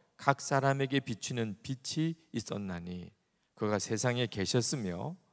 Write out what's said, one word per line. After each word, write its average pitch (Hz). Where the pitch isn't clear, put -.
각 -
사람에게 135
비추는 113
빛이 160
있었나니 90
그가 104
세상에 120
계셨으며 110